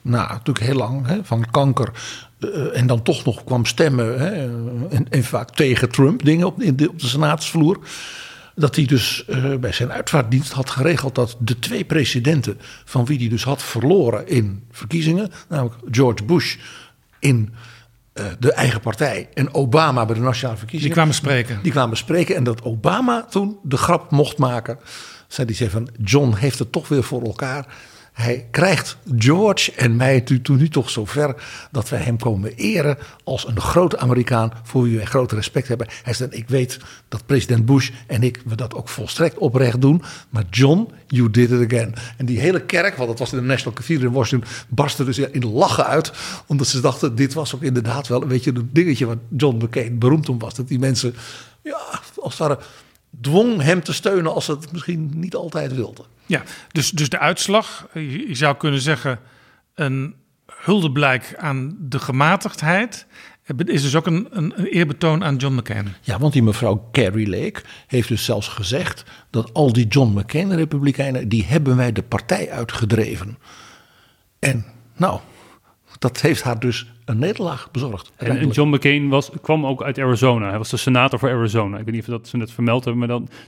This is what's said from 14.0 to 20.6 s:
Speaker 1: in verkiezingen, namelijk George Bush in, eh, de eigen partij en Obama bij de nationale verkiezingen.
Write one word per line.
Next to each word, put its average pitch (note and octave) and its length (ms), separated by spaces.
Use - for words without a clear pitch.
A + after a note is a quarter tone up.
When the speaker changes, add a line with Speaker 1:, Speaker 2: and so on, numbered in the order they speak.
Speaker 1:
in G#2+ 420
verkiezingen, E3 600
namelijk B2+ 280
George A#2 340
Bush D3 320
in, A#2+ 360
eh, G2+ 120
de C3 140
eigen A#2+ 280
partij A2+ 540
en - 200
Obama C3+ 520
bij A2+ 80
de A2 60
nationale A#2+ 380
verkiezingen. D3 360